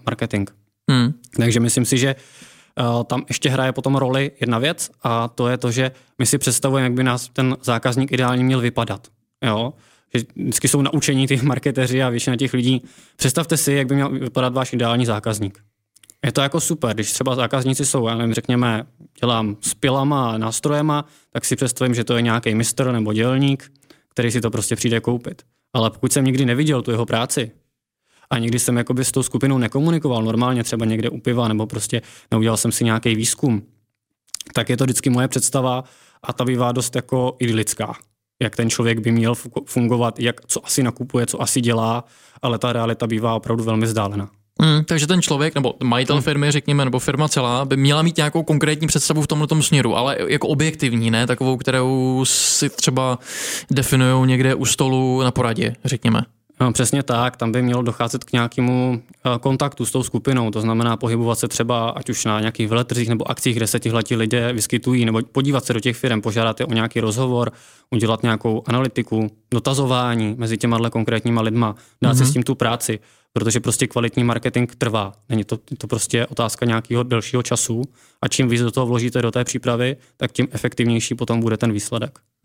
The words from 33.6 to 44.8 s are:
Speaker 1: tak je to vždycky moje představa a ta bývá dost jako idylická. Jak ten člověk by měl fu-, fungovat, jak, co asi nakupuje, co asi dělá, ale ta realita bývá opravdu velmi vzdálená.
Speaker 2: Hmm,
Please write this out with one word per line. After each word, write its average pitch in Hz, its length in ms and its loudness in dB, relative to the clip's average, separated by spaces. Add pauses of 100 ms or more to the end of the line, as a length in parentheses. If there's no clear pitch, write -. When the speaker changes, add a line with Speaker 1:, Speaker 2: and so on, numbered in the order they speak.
Speaker 1:
tak 117 160 -2
je 123 80 0
to 135 60 2
vždycky 127 260 2
moje 123 180 2
představa 127 560 0 (400)
a - 100 -8
ta 127 120 -2
bývá 123 260 2
dost 123 240 -2
jako 127 440 -2
idylická. 110 560 -2 (460)
Jak 110 140 -4
ten 113 140 0
člověk 113 300 0
by 117 120 0
měl 117 220 2
fu-, - 320 -8
fungovat, 120 540 0
jak, 120 280 -4
co - 180 -4
asi - 180 0
nakupuje, 123 420 -2
co - 160 -4
asi 127 200 0
dělá, 117 420 0 (380)
ale 117 180 -2
ta 123 140 0
realita 113 340 -2
bývá 113 280 0
opravdu 113 280 -2
velmi 110 220 0
vzdálená. 101 440 -2 (320)
Speaker 2:
Hmm, 156 220 4